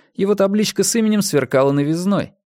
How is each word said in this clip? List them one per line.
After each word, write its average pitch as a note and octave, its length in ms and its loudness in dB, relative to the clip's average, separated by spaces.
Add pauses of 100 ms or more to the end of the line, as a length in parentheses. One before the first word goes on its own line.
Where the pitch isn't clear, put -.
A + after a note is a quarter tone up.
(140)
его G3 220 -2
табличка G3+ 480 0
с - 120 -2
именем G#3+ 280 0
сверкала C#3 480 0
новизной, D#3+ 640 -2 (120)